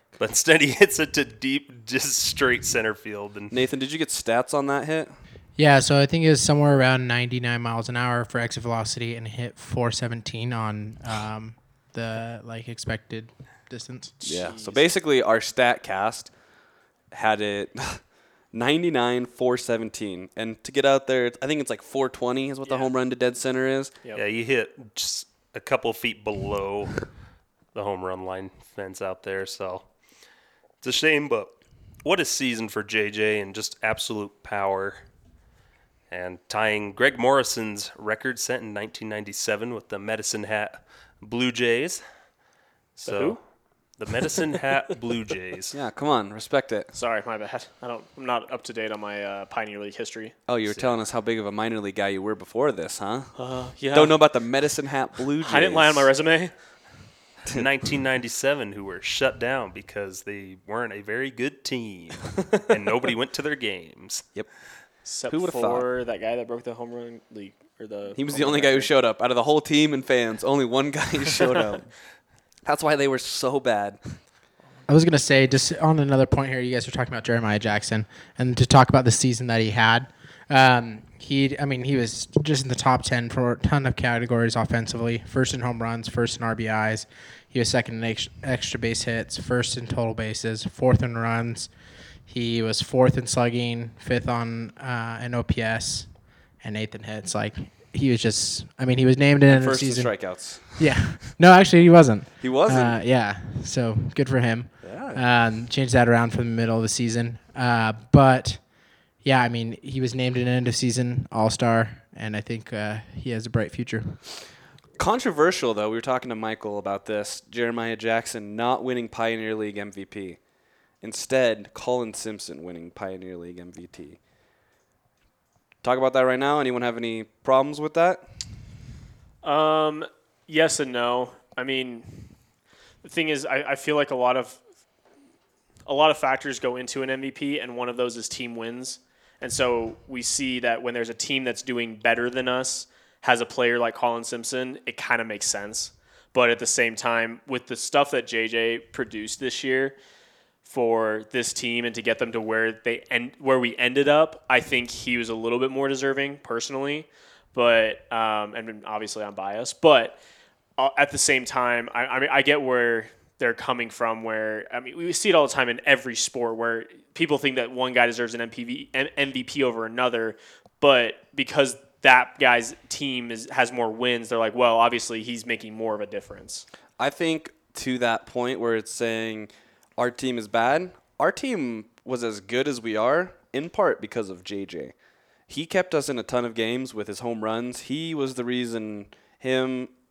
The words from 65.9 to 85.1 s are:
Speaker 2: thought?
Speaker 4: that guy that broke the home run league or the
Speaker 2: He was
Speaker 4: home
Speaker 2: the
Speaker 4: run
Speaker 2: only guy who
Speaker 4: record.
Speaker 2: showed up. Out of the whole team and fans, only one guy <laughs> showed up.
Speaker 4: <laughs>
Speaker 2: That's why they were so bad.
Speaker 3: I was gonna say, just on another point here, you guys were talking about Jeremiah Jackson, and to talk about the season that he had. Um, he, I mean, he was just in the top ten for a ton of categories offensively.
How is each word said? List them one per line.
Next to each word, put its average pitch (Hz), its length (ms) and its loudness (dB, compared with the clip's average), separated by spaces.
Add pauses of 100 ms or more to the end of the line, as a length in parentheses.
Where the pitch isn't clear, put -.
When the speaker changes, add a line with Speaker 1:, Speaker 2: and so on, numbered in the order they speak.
Speaker 2:
thought? 120 80 -6
Speaker 4:
that 101 140 -6
guy 113 160 -2
that 117 100 -6
broke 120 160 -10
the 120 100 -8
home 120 200 -12
run 117 260 -14 (140)
league 101 220 -16 (220)
or 110 100 -16
the 101 280 -12
Speaker 2:
He 135 80 -4
was 143 120 -6
Speaker 4:
home 139 40 -2
Speaker 2:
the 147 60 2
Speaker 4:
run - 20 4
Speaker 2:
only 147 140 2
guy 139 80 6
who 135 60 6
Speaker 4:
record. 135 100 2
Speaker 2:
showed 135 180 6
up. 113 180 0
Out 123 100 2
of 123 40 0
the 117 80 4
whole 151 160 4
team 147 340 2
and 135 120 -2
fans, 117 400 0
only 139 180 2
one 135 280 0
guy 147 320 -2
<laughs> - 20 -
showed - 320 2
up. 107 240 -2 (260)
Speaker 4:
<laughs> - 140 -20 (440)
Speaker 2:
That's 147 180 0
why 151 120 4
they 139 120 2
were 131 120 0
so 135 400 -2
bad. 104 400 -2 (880)
Speaker 3:
I 143 40 6
was 160 120 10
gonna 156 140 6
say, 135 280 6
just 135 300 2
on 160 220 4
another 135 260 4
point 135 240 -2
here, 131 100 -4
you 123 140 -2
guys 120 120 -2
were 123 60 -12
talking 127 220 -4
about 110 100 -6
Jeremiah 110 360 2
Jackson, 107 460 0 (320)
and 127 200 0
to - 80 6
talk 131 240 10
about 131 160 6
the 117 60 6
season 123 360 0
that 113 140 2
he 110 100 0
had. 113 360 4 (420)
Um, 120 540 6 (140)
he, 139 400 0
I 147 80 -4
mean, 127 200 -2
he 139 100 0
was 117 320 -2 (140)
just 147 220 0
in 131 60 -6
the 123 60 -2
top 127 280 2
ten 120 260 -2
for 123 240 0
a - 40 -4
ton 139 280 2
of 123 100 0
categories 117 640 0
offensively. 117 680 -2